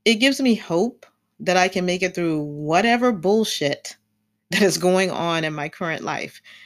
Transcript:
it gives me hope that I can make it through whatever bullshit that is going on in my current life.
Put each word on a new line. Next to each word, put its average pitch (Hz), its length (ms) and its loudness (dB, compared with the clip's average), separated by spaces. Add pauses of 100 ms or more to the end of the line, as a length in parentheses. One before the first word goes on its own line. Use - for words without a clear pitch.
it 226 100 6
gives 269 240 2
me 254 140 4
hope 190 500 -2 (360)
that 180 160 0
I 185 100 4
can 185 180 -2
make 180 180 -2
it 180 120 -2
through 165 260 -2
whatever 170 680 2
bullshit 190 840 -2 (540)
that 214 120 2
is 175 160 2
going 185 320 2
on 165 320 -2
in 156 100 -4
my 151 160 -8
current 160 360 -8
life. - 360 -8 (240)